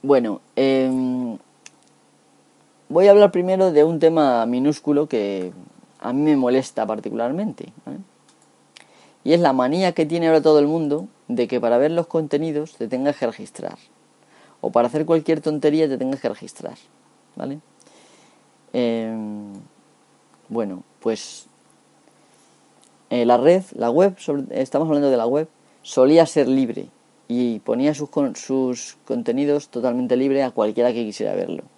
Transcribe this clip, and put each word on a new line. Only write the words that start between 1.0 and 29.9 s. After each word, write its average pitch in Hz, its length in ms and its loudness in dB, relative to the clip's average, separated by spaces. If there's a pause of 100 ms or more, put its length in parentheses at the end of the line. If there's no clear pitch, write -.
voy 180 200 6
a - 20 10
hablar 202 220 8
primero 185 400 2
de 147 100 6
un 160 160 2
tema 143 480 2
minúsculo 143 640 0
que 98 440 -4 (460)
a 123 140 -8
mí 139 100 -2
me 151 140 4
molesta 127 500 0
particularmente, 113 880 -6 (120)
¿vale? - 140 -14 (1300)
Y 131 80 2
es 170 80 4
la 151 120 2
manía 151 400 0
que 160 140 -2
tiene 165 220 -2
ahora 160 120 6
todo 151 200 6
el 143 80 2
mundo 156 400 -4 (180)
de 120 220 -2
que 123 120 -2
para 120 160 2
ver 143 140 2
los 170 160 -4
contenidos 156 680 -4
te 117 100 -8
tengas 135 300 -4
que 127 100 -6
registrar. - 520 -12 (800)
O 117 100 -4
para 117 160 2
hacer 151 180 -2
cualquier 160 360 0
tontería 151 480 0
te 135 100 -4
tengas 131 220 -4
que - 80 -4
registrar, - 500 -12 (580)
¿vale? 139 220 -10 (1120)
Em, 110 800 -4 (960)
bueno, 104 340 -6 (180)
pues - 480 -8 (1600)
eh, 120 140 0
la 123 120 6
red, 170 260 4 (120)
la 117 160 -2
web, 185 280 2
sobre, 143 420 -6
estamos 147 260 -2
hablando 143 240 2
de 127 60 2
la 113 100 0
web, 147 220 -2 (340)
solía 151 440 4
ser 139 220 0
libre 117 400 -2 (400)
y 120 320 -2
ponía 135 340 -2
sus 147 140 -8
con-, 139 280 -2
sus 131 680 -4
contenidos 135 640 -2
totalmente 123 480 -2